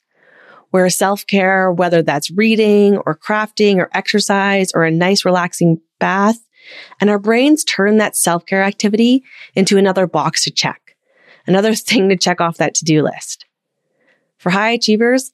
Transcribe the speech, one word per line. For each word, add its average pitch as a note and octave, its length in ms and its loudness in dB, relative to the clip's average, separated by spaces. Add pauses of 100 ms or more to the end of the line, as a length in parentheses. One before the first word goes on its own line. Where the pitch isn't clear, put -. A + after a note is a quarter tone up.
(720)
Where F#3 180 2
self-care, F#3+ 840 0
whether E3+ 300 2
that's D3+ 280 -4
reading G#3 680 2
or D#3 180 -4
crafting G#3+ 640 -2
or E3+ 140 -2
exercise G3 840 -2
or E3 100 2
a D#3+ 60 0
nice F3 340 0
relaxing F3 560 0 (180)
bath, G3 400 0 (640)
and G3+ 100 2
our G#3 80 2
brains A#3+ 460 2
turn G#3 340 0
that G#3 180 -2
self-care F3+ 460 -2
activity G#3+ 600 0 (300)
into F#3+ 220 2
another F#3+ 300 2
box D#3 380 -2
to D#3 60 -6
check, - 460 -8 (500)
another G3+ 280 2
<laughs> - 20 -6
thing G3 320 0
to G3 80 2
check F3+ 240 -2
off E3+ 180 -4
that D#3 160 -2
to-do D#3 280 0
list. - 440 -8 (920)
For F3+ 120 -4
high G3+ 200 -2
achievers A#3 640 0